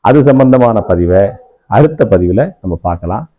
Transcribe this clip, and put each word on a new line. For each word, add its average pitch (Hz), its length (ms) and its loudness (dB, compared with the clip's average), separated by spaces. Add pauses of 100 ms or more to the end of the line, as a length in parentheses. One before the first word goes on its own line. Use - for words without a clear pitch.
அது 135 220 2
சம்பந்தமான 127 580 2
பதிவை 90 500 0 (360)
அடுத்த 147 440 0
பதிவுல 98 400 0 (120)
நம்ம 87 200 -8
பார்க்கலாம். 87 560 -8